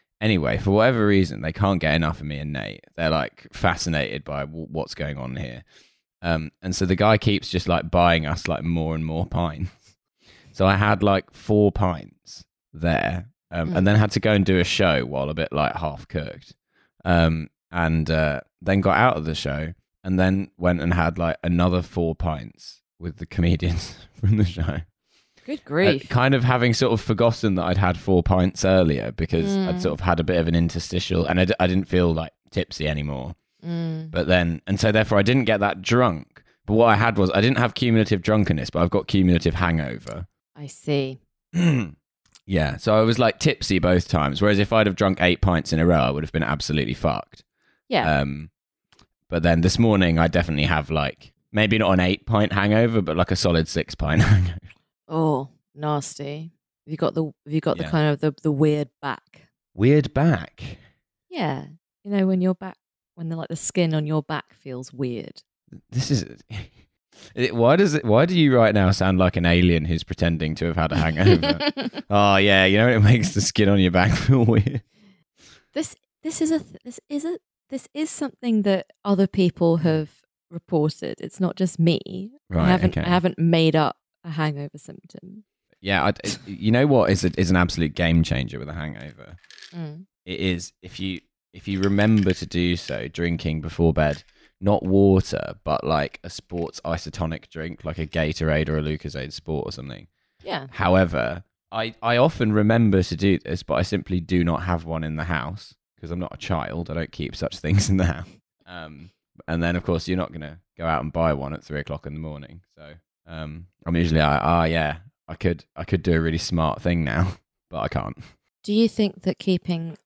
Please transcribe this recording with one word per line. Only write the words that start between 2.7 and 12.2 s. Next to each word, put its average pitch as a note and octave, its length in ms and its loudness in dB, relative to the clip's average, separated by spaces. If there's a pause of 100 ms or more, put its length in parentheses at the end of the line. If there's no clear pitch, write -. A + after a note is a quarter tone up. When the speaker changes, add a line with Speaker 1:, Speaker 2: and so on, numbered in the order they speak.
Speaker 1:
They're, E2 140 -2
like, D2+ 420 -4
fascinated D2 720 -2
by C#2+ 180 -8
w-, D#2 280 -10
what's D#2 240 -8
going C#2+ 240 -8
on B1+ 200 -10
here. A#1+ 260 -12 (580)
Um, D#2+ 300 -4 (100)
and F#2 140 -6
so F#2+ 100 0
the F2+ 100 2
guy G#2 220 4
keeps - 320 -2
just, F2 180 -4
like, E2+ 220 0
buying E2+ 380 4
us, - 200 -6
like, D#2+ 160 -4
more D#2+ 300 -2
and D#2+ 120 -4
more D#2+ 200 -4
pints. E2+ 500 -4
<laughs> - 760 -20
So F#2+ 160 0
I G2 80 4
had, G2+ 260 0
like, G2 300 0
four G#2 400 2
pints - 720 -6 (300)